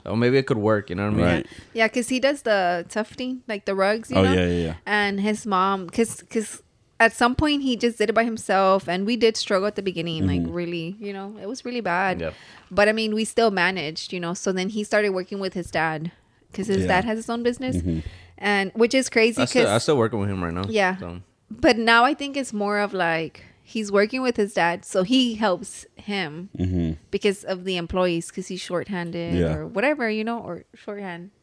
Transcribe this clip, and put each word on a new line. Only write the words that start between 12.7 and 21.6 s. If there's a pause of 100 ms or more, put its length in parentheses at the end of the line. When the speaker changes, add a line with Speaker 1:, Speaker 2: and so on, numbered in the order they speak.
Speaker 3:
But
I
mean,
we
still
managed,
you
know.
So
then
he
started
working
with
his
dad, (440)
'cause
his
Speaker 2:
Yeah.
Speaker 3:
dad
has
his
own
business,
Speaker 2:
Mm-hmm. (400)
Speaker 3:
and
which
is
crazy
Speaker 1:
I
still,
Speaker 3:
'cause
Speaker 1:
I
still
working
with
him
right
now,
Speaker 3:
Yeah.
Speaker 1:
so. (320)
Speaker 3:
But